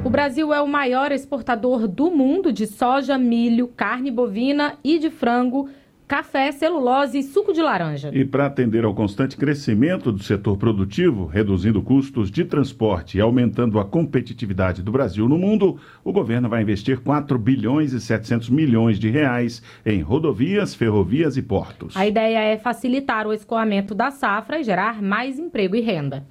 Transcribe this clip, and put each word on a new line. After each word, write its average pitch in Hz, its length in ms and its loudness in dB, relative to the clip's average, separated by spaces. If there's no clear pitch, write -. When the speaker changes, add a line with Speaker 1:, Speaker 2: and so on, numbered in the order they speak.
Speaker 1:
O 254 60 0
Brasil 285 440 2
é 294 80 2
o 294 60 0
maior 277 460 0
exportador 254 720 -2
do 277 240 0
mundo 311 400 2
de 208 160 -2
soja, 262 500 0
milho, 240 520 2
carne 247 420 -4
bovina 247 640 0
e 311 160 2
de 302 100 0
frango, 247 600 0
café, 285 460 -2
celulose 285 680 0
e 269 40 -2
suco 403 300 0
de 320 80 2
laranja. 160 520 0
Speaker 2:
E 131 120 4
para 131 220 2
atender 117 360 2
ao 107 100 2
constante 113 440 -2
crescimento 143 720 0
do 95 100 -2
setor 101 360 0
produtivo, 107 680 0
reduzindo 98 560 2
custos 127 480 0
de 160 140 -2
transporte 110 760 0
e 95 40 4
aumentando 117 580 2
a 101 60 0
competitividade 98 1000 -2
do 98 80 -4
Brasil 110 380 0
no 151 80 4
mundo, 196 420 2
o - 80 -4
governo 123 380 0
vai 113 140 0
investir 107 360 -2
quatro 143 400 -2
bilhões 127 540 0
e 117 80 -4
setecentos 113 480 -2
milhões 113 500 4
de 107 100 0
reais 120 540 -2
em 107 160 0
rodovias, 151 760 0
ferrovias 120 600 2
e 127 40 -2
portos. - 540 -6
Speaker 1:
A 190 100 0
ideia 220 340 0
é 214 180 0
facilitar 240 680 -2
o 214 60 -2
escoamento 214 640 -2
da 233 160 -6
safra 233 480 -4
e 320 60 -4
gerar 214 360 -2
mais 240 380 -4
emprego 220 380 -2
e - 20 2
renda. 147 520 -4